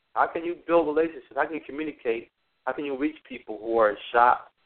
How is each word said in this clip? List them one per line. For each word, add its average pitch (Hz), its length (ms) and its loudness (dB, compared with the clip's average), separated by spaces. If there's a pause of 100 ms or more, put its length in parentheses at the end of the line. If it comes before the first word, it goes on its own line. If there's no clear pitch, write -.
(140)
How 123 120 2
can 165 180 -8
you 170 120 -6 (100)
build 165 220 4
relationships? 156 460 -2
How 143 120 0
can 165 80 -10
you 147 100 -6
communicate? 131 680 -6 (360)
How 131 60 -4
can 135 120 -6
you 143 140 -6
reach 151 180 -2 (120)
people 110 340 -12
who 113 160 0
are 107 120 6
in 104 60 -4 (160)
shock 120 380 4 (160)